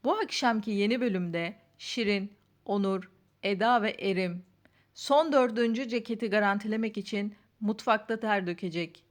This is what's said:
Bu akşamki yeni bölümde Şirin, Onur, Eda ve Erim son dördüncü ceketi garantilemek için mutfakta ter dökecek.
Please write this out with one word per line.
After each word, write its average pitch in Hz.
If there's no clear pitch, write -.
Bu 285
akşamki 240
yeni 208
bölümde 180
Şirin, 202
Onur, 190
Eda 208
ve 214
Erim 180
son 302
dördüncü 240
ceketi 226
garantilemek 208
için 208
mutfakta 220
ter 202
dökecek. 170